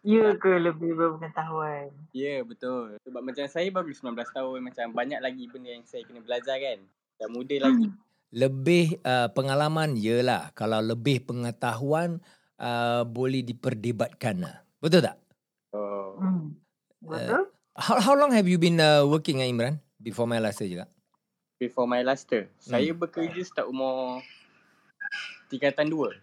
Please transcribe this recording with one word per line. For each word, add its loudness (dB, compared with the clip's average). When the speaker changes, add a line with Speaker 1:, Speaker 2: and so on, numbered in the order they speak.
Speaker 1:
Ya 6
ke 2
lebih 2
berpengetahuan? -2
Speaker 2:
Ya, -4
betul. -8
Sebab -12
macam -8
saya -4
baru -4
sembilan -10
belas -8
tahun, -6
macam -8
banyak -4
lagi -8
benda -16
yang -16
saya -14
kena -20
belajar -4
kan. -6
Dah -10
muda -4
lagi. 4
Speaker 1:
Hmm. -6
Speaker 3:
Lebih, 2
uh, 2
pengalaman, 0
yelah. 2
Kalau 0
lebih 0
pengetahuan, -2
uh, 0
boleh -2
diperdebatkan -2
lah. -8
Betul 6
tak? -2
Speaker 2:
Oh. -8
Speaker 1:
Hmm. -2
Betul. -8
Speaker 3:
Uh, 2
how, 2
how 6
long 6
have 6
you 4
been, 4
uh, 8
working, 2
uh, 0
Imran? -2
Before -4
My 0
Last -2
Day -6
juga? -10
Speaker 2:
Before -2
My 0
Last -2
Day. -2
Speaker 3:
Hmm. -10
Speaker 2:
Saya 0
bekerja -4
start -6
umur -4
tingkatan 0
dua. -2